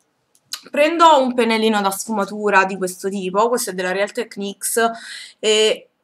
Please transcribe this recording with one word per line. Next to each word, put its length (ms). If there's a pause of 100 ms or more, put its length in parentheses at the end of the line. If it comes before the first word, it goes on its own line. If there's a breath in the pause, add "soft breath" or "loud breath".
(720)
prendo 500
un 140
pennellino 440
da 120
sfumatura 760
di 100
questo 320
tipo, 420
questo 200
è 40
della 180
Real 200
Techniques 680 (560 loud breath)
e, 520 (140)